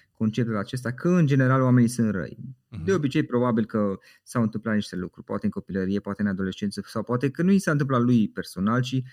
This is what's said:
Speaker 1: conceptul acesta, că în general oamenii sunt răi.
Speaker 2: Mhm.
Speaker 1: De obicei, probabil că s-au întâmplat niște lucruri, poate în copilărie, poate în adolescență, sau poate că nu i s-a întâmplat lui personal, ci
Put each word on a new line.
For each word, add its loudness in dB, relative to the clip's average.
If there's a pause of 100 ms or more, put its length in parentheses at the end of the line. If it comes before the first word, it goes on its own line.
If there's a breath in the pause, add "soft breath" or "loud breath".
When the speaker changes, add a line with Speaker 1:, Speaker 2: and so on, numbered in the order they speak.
(120)
Speaker 1:
conceptul -2
acesta, -6
că -4
în 4
general 4
oamenii 6
sunt 0
răi. -6 (300)
Speaker 2:
Mhm. -12
Speaker 1:
De 2
obicei, 2
probabil 0
că -2 (240 loud breath)
s-au -2
întâmplat -2
niște -4
lucruri, -8
poate -6
în 0
copilărie, -4
poate -6
în 0
adolescență, -4
sau -8
poate -2
că -4
nu 4
i 6
s-a 0
întâmplat 0
lui 4
personal, -2
ci -2 (100 loud breath)